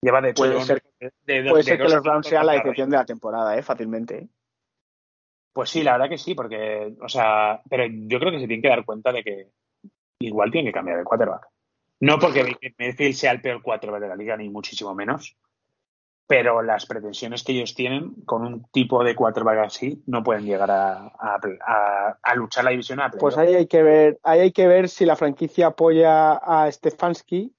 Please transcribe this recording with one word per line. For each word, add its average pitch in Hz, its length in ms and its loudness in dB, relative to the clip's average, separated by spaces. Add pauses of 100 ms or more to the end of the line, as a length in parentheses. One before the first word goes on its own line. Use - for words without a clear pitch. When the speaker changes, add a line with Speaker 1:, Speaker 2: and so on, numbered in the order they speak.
Speaker 1:
Lleva, 123 200 2
de 131 100 0
hecho, 135 100 -2
Speaker 2:
Puede 131 120 2
Speaker 1:
lleva 131 120 -2
Speaker 2:
ser, 135 180 -2 (420)
Speaker 1:
de 135 180 -2
do-, 135 80 -2
Speaker 2:
puede 156 120 6
Speaker 1:
de - 0 -
Speaker 2:
ser 170 140 2
que 131 60 -2
Speaker 1:
dos 160 100 4
Speaker 2:
los 147 100 2
Browns 151 140 0
Speaker 1:
puntos 151 120 -6
Speaker 2:
sean 156 160 2
la 160 80 4
Speaker 1:
contra 139 100 2
Speaker 2:
decepción 135 260 -4
de 143 80 2
la 123 80 0
temporada, 113 520 -4
¿eh? 143 60 -6
Fácilmente, 113 540 -8
¿eh? 202 100 -18 (1300)
Speaker 1:
Pues 123 180 -6
sí, 165 100 -2
la 143 120 2
verdad 131 160 0
que 156 100 -8
sí, 180 160 -8
porque, 107 640 -8
o 120 80 -14
sea, 110 580 0
pero 127 200 -2
yo 110 320 -6
creo 170 120 -2
que 160 80 -6
se 131 60 -8
tienen 113 160 -6
que 135 60 2
dar 120 180 2
cuenta 110 260 -4
de 120 120 -6
que 98 240 -12 (720)
igual 107 320 -2
tienen 160 200 -2
que - 60 -10
cambiar 87 220 -6
de 87 40 -6
quarterback. 104 440 -2 (540)
No 147 180 2
porque 143 240 2
Baker 123 340 -8
Mayfield 127 380 -4
sea 135 160 0
el 120 100 -4
peor 120 220 -8
quarterback 104 380 -6
de 104 60 -8
la 92 80 -10
liga, 107 220 -8
ni 107 120 -12
muchísimo 101 440 -12
menos, 101 420 -6 (920)
pero 120 340 2
las 113 240 -2
pretensiones 113 580 -10
que 135 100 -4
ellos 120 200 -4
tienen 135 500 -6
con 117 220 -4
un 120 240 -12
tipo 127 340 2
de 117 120 2
quarterback 110 500 0
así 127 400 -8
no 120 160 -4
pueden 107 240 -2
llegar 98 240 -2
a, 98 380 0
a, 104 320 -6 (260)
a, 104 560 0
a 123 140 -2
luchar 123 300 -2
la 127 40 4
división 127 300 -6
a 135 100 -2
playoff. - 120 -8
Speaker 2:
Pues 147 180 2
ahí 175 160 6
hay 175 100 4
que 165 160 4
ver, 151 400 6
ahí 160 200 4
hay 185 100 6
que 185 160 4
ver 180 220 6
si - 160 0
la 160 100 4
franquicia 160 520 0
apoya 160 680 6
a 156 380 2
Stefanski 175 880 -4